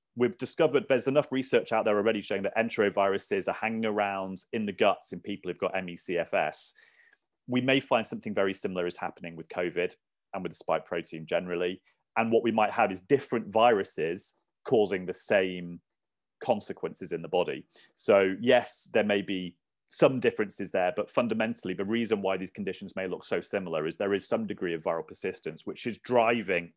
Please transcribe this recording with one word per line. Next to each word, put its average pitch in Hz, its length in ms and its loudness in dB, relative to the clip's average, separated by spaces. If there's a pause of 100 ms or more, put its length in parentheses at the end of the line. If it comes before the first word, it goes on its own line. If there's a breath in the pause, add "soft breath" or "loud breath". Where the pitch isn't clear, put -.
(160)
we've 120 220 2
discovered 131 500 2
there's 127 200 2
enough 139 240 2
research 131 400 0
out 110 140 2
there 107 120 4
already 107 240 2
showing 98 220 -2
that - 140 -4
enteroviruses 98 880 2
are 92 60 2
hanging 113 320 -4
around 98 580 -2 (100)
in 113 120 -2
the 101 60 -4
guts 98 420 2
in 87 60 -8
people 101 300 -8
who've 87 100 -6
got 92 160 -2
M 92 140 -4
E 85 60 -10
C 87 220 -4
F 82 160 -2
S. 80 400 -2 (720 soft breath)
We 123 140 0
may 131 180 4
find 120 260 0
something 107 280 -8
very 98 200 2
similar 90 340 -2
is 87 100 -6
happening 87 380 -8
with 82 140 -12
covid 87 440 -2 (400)
and 95 100 -6
with 87 80 -6
the - 60 -14
spike - 280 -2
protein 82 400 -8
generally. 90 560 -2 (360)
And 113 140 0
what 117 120 6
we 117 80 2
might 107 200 4
have 107 200 2
is 92 80 -6
different 127 480 0
viruses 101 880 2 (320)
causing 98 400 2
the - 80 -4
same 90 640 0 (640)
consequences 95 680 -4
in 82 100 -4
the 82 60 -10
body. 78 380 0 (300 loud breath)
So 98 460 4
yes, 120 520 2
there 107 100 4
may 104 180 2
be 92 340 -6 (380)
some 135 280 4
differences 104 500 -2
there, 90 240 2
but 104 140 -2
fundamentally, 113 640 -2
the 98 100 -4
reason 107 380 0
why 95 160 0
these 92 120 -8
conditions 95 460 -10
may 95 120 -4
look 87 180 -8
so 90 160 -2
similar 85 440 -4
is 82 120 -4
there 101 160 0
is 98 120 -2
some 113 220 -2
degree 95 260 -4
of 80 80 -4
viral 82 240 -2
persistence, 82 600 -8
which - 200 -8
is 110 120 -6
driving 110 800 2